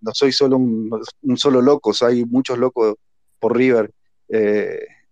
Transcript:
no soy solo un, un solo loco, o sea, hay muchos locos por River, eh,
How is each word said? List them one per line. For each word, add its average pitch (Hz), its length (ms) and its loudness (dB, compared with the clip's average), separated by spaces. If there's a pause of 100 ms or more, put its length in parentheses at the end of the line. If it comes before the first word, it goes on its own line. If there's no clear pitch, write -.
no 110 140 -10
soy 135 180 0
solo 131 240 2
un, 113 340 -2 (320)
un 127 160 -2
solo 131 240 2
loco, 135 280 2
o 104 40 2
sea, 120 140 0
hay 120 160 0
muchos 123 340 -2
locos 120 360 0 (440)
por 113 180 0
River, 120 340 2 (380)
eh, 104 520 -2 (320)